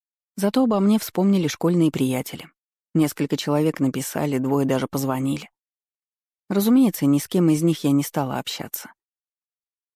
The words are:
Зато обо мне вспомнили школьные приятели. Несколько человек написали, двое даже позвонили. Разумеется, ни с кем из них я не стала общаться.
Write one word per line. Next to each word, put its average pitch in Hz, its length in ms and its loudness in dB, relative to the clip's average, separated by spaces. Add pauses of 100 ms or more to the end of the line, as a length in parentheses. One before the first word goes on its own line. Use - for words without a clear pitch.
(360)
Зато 208 280 2
обо 214 160 2
мне 208 180 4
вспомнили 190 480 0
школьные 165 460 2
приятели. - 560 -4 (460)
Несколько 147 420 0
человек 151 440 0
написали, 135 580 -2
двое 135 280 0
даже 131 220 -2
позвонили. 135 640 -4 (960)
Разумеется, 208 580 2
ни 143 120 4
с - 100 -6
кем 175 220 2
из 156 120 2
них 165 220 0
я 143 80 2
не 143 100 2
стала 135 360 -4
общаться. - 540 -12 (1040)